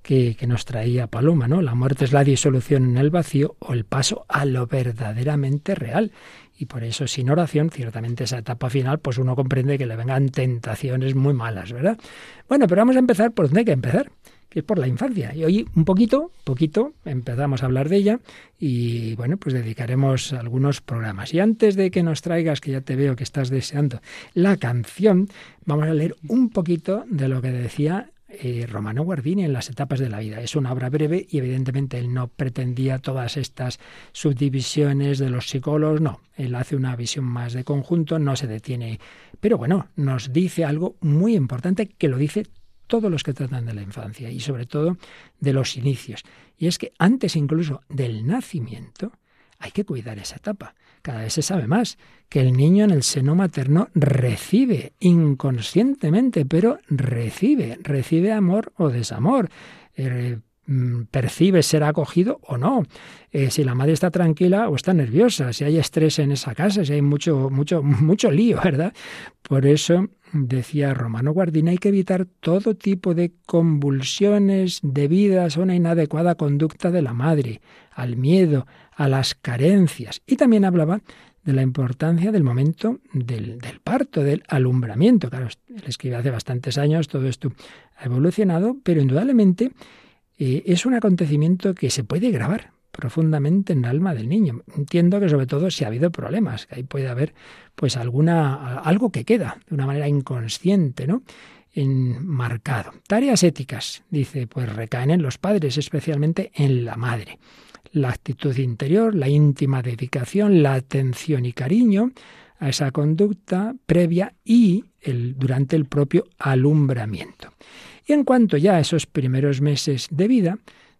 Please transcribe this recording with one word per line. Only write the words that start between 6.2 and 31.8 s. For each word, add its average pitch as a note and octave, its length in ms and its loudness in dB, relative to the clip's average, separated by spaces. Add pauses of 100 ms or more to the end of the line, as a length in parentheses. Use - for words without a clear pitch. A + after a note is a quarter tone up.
Y C3 80 -10
por A#2 180 -10
eso, A#2 220 -6
sin B2+ 240 -4
oración, D#3 400 2
ciertamente A#2 540 -6
esa A#2+ 140 -4
etapa A#2 320 -6
final, C3+ 280 0
pues B2+ 200 -4
uno B2+ 180 0
comprende C3+ 420 0
que C3 80 -4
le A2+ 80 -6
vengan C3 360 0
tentaciones B2+ 840 -4
muy C3+ 200 2
malas, A2+ 380 -6
¿verdad? F3+ 260 0 (500)
Bueno, C4+ 180 4
pero F3 140 4
vamos B3+ 160 4
a B3+ 40 4
empezar A#3 320 2
por E3+ 140 0
donde D#3 140 4
hay A#3+ 60 2
que G3 60 2
empezar, B2+ 380 0 (380)
que - 120 -6
es - 40 -4
por G3+ 140 -2
la C3 100 0
infancia. C#3 460 -4
Y D#3+ 100 -4
hoy F#3+ 300 2
un D#3+ 100 4
poquito, A#3 460 2 (140)
poquito, E3 500 -2 (100)
empezamos B2+ 580 -4
a C3+ 40 -2
hablar C3 240 0
de G3 60 2
ella G#3 240 2 (380)
y, A#2 580 -2
bueno, B2 200 -4
pues C#3+ 180 -4
dedicaremos B2+ 800 -2
algunos B2+ 480 -2
programas. A2+ 540 -8
Y E3+ 60 2
antes G#3+ 360 2
de F#3+ 140 2
que F#3 120 0
nos D#3+ 200 -2
traigas, E3 400 -2
que C#3+ 80 -8
ya C3+ 100 -4
te C3 160 -6
veo C3+ 200 0
que B2+ 80 -6
estás C3 260 -4
deseando, C3+ 500 -2 (320)
la F#3 240 2
canción, F3+ 720 0 (380)
vamos D3+ 220 0
a D#3+ 60 0
leer D#3 220 -2 (120)
un A#3+ 200 2
poquito F#3 640 -2
de C#3 180 -2
lo C3 140 -2
que B2+ 80 -4
decía, C#3+ 640 -4 (160)
eh, A#2+ 400 -8
Romano G#2+ 360 -6
Guardini F3 400 -2
en D3 80 0
Las B2 180 -6
etapas C3 300 -4
de C3 100 -2
la G#2 80 -8
vida. A2 240 -10
Es A#2+ 140 -6
una C3 160 -2
obra B2+ 180 -4
breve D3+ 400 -2
y D#3 80 -4
evidentemente C3 600 -4